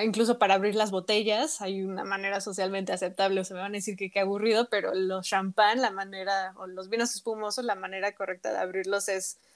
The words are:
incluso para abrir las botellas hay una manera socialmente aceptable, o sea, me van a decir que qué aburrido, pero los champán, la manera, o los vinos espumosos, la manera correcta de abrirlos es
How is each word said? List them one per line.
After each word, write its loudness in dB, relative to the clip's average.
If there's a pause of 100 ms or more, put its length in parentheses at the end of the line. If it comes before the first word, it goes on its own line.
incluso 4
para 6
abrir 4
las 2
botellas 2
hay -4
una -4
manera -2
socialmente -2
aceptable, 2
o -6
sea, -10
me -8
van -6
a -6
decir -6
que -6
qué 0
aburrido, 2
pero 0
los -2
champán, 4
la 2
manera, -4
o -12
los -12
vinos 0
espumosos, -4
la 0
manera -4
correcta -6
de -2
abrirlos -2
es -4 (160)